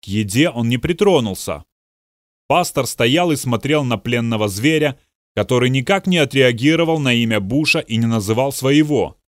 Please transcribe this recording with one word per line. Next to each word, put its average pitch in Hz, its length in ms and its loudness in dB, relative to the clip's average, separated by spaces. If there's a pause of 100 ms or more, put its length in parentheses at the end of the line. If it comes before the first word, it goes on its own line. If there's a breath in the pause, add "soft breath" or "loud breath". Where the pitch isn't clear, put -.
К - 40 -20
еде 107 420 0
он 117 220 -2
не 123 80 0
притронулся. 120 840 0 (800)
Пастор 151 400 0
стоял 151 460 0
и 143 40 0
смотрел 135 480 -2
на 120 140 -2
пленного 117 500 -2
зверя, 139 500 0 (360)
который 123 340 0
никак 135 380 0
не 185 100 2
отреагировал 147 840 2
на 135 140 0
имя 117 260 0
Буша 139 420 0
и 113 180 -6
не 117 80 2
называл 113 440 0
своего. 139 800 0